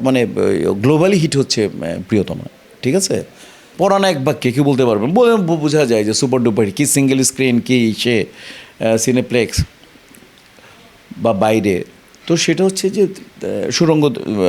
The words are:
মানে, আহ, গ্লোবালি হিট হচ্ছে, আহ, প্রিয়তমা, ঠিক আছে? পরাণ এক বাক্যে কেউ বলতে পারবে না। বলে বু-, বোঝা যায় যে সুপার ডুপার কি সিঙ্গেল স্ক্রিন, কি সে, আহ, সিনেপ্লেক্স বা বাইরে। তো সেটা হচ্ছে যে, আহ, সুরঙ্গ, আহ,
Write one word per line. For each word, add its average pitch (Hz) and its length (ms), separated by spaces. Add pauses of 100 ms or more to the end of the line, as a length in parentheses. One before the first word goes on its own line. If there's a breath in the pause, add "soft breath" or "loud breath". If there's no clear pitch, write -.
মানে, 131 200
আহ, 98 520
গ্লোবালি 156 440
হিট 151 200
হচ্ছে, 120 280
আহ, 85 420
প্রিয়তমা, 95 360 (380)
ঠিক 131 140
আছে? 147 280 (540 loud breath)
পরাণ 196 260
এক 170 200
বাক্যে 131 280
কেউ 139 120
বলতে 135 220
পারবে 110 220
না। 156 60
বলে 233 220
বু-, 170 220
বোঝা 151 280
যায় 113 180
যে 107 100
সুপার 127 300
ডুপার 113 280
কি 143 140
সিঙ্গেল 135 380
স্ক্রিন, 127 360
কি 117 380
সে, 117 280 (540 loud breath)
আহ, 113 180
সিনেপ্লেক্স 120 640 (1500 loud breath)
বা 113 160
বাইরে। 104 500 (440)
তো 165 100
সেটা 165 260
হচ্ছে 190 260
যে, 196 140
আহ, 104 680
সুরঙ্গ, 156 360
আহ, 135 100 (340)